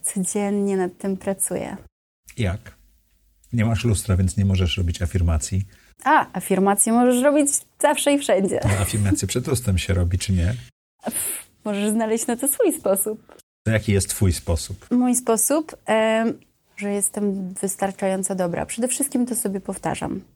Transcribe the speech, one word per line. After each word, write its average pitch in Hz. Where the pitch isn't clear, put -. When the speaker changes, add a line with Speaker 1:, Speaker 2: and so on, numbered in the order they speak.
Speaker 1:
Codziennie 202
nad 180
tym 196
pracuję. -
Speaker 2:
Jak? 104
Nie 113
masz 117
lustra, 101
więc 92
nie 101
możesz 95
robić 85
afirmacji. 85
Speaker 1:
A, 277
afirmacje 196
możesz 247
robić 285
zawsze 285
i 285
wszędzie. 196
Speaker 2:
No, 107
afirmacje 98
przed 127
lustrem 120
się -
robi, 90
czy -
nie? 90
Speaker 1:
Pff, -
możesz 208
znaleźć 226
na 233
to 277
swój 392
sposób. -
Speaker 2:
To 107
jaki 107
jest 98
twój 92
sposób? -
Speaker 1:
Mój 247
sposób, 247
em, 220
że 202
jestem 196
wystarczająco 190
dobra. 170
Przede 233
wszystkim 254
to 240
sobie 196
powtarzam. 185